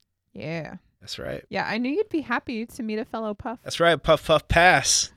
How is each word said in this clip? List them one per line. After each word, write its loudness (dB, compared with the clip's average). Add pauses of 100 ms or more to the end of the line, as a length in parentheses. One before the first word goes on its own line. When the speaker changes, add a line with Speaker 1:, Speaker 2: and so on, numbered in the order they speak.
(340)
Speaker 1:
Yeah. -10 (240)
Speaker 2:
That's -14
right. -10
Speaker 1:
Yeah, -4
I -4
knew -2
you'd -2
be -4
happy -6
to -14
meet -6
a -6
fellow -8
Puff. -10
Speaker 2:
That's -8
right. 4
Puff, 2
puff, 2
pass. 4